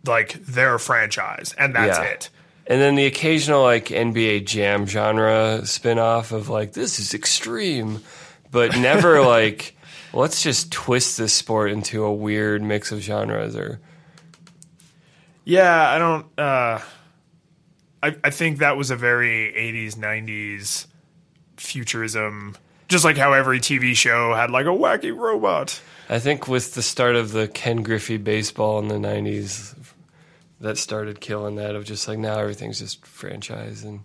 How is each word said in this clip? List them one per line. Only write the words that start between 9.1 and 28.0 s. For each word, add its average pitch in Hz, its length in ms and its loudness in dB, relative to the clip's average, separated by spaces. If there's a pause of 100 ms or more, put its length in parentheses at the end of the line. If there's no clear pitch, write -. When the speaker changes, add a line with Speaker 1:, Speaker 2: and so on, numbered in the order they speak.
Speaker 1:
<laughs> 120 140 8
Speaker 2:
like, 107 380 0 (380)
"Let's 147 300 0
just - 300 -2
twist - 460 0
this 110 160 0
sport 107 360 0
into 107 340 -4
a 107 80 0
weird 107 500 -2
mix 104 280 -4
of 104 100 -6
genres," 107 540 -4
or 107 260 -8 (1600)
Speaker 1:
Yeah, 170 460 6
I 143 80 2
don't, 165 280 2 (120)
uh, 127 420 0 (1200)
I, 151 220 -2
I 143 60 2
think 151 280 -2
that 143 180 2
was 139 140 -4
a 131 60 -2
very 117 580 0
eighties, 113 420 -6
nineties 107 880 -8 (680)
futurism, 107 1000 -6 (320)
just 175 160 4
like 156 120 4
how 139 160 4
every 131 280 4
T 135 180 0
V 123 160 0
show 117 400 2
had, 117 160 0
like, 131 160 0
a 170 40 2
wacky - 460 0
robot. 208 640 -2 (280)
Speaker 2:
I 117 100 -2
think 135 300 -2
with 127 260 -2
the 123 80 -4
start 123 340 2
of 113 160 -2
the 110 160 -2
Ken 117 340 -4
Griffey 110 340 -4